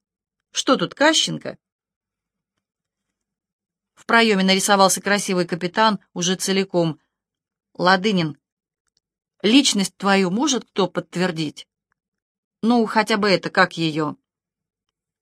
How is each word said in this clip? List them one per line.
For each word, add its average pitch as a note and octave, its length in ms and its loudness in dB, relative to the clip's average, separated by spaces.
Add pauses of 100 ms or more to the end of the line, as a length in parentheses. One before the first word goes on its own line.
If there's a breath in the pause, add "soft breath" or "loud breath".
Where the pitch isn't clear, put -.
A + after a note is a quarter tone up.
(520)
Что - 240 0
тут, F3 180 -6
Кащенко? C#4 640 -2 (2250)
В - 100 -20
проёме A3 400 2
нарисовался F#3+ 560 2
красивый G3 460 -2
капитан F#3 520 -2 (140)
уже F3+ 240 -4
целиком. F3+ 640 -2 (760)
"Ладынин, F3+ 640 0 (1040)
личность G#3+ 560 0
твою F#3+ 340 2
может B3 360 -2
кто F#3+ 200 -2
подтвердить? E3+ 800 -6 (960)
Ну, A#3 220 2
хотя G#3+ 320 -2
бы G3+ 140 0
это, E3+ 180 0
как F3+ 300 0
её?" D#3 380 -4 (1040)